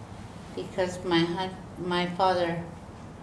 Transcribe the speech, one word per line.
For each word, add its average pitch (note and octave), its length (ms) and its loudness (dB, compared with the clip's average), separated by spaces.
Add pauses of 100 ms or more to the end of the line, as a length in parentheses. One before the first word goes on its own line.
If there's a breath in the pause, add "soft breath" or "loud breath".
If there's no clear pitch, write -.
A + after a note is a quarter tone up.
(560)
because F3+ 480 -2
my F3 180 6
hunt, F3+ 320 2 (260)
my F3 260 2
father F3 580 4 (600)